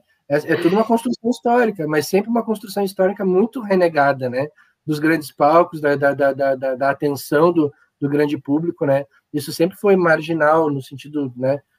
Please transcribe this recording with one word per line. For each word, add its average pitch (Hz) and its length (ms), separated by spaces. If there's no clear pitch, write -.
É, 143 80
é 151 200
tudo 175 180
uma 220 100
construção 233 460
histórica, 233 560
mas 151 220
sempre 214 220
uma 233 140
construção 202 400
histórica 196 400
muito 196 360
renegada, 156 680
né? 131 200
Dos 151 120
grandes 156 340
palcos, 165 480
da, 143 160
da, 139 180
da, 139 180
da, 139 220
da, 131 220
da 135 140
atenção 147 600
do, 151 200
do 143 80
grande 147 300
público, 160 480
né? 139 180
Isso 151 200
sempre 175 240
foi 196 200
marginal 160 720
no 139 120
sentido, 139 540
né, 131 240